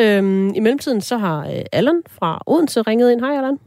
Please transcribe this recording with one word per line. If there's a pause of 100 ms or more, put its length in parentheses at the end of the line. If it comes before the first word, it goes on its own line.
Øhm,
i
mellemtiden,
så
har,
øh, (100)
Allan (160)
fra
Odense
ringet
ind.
Hej,
Allan.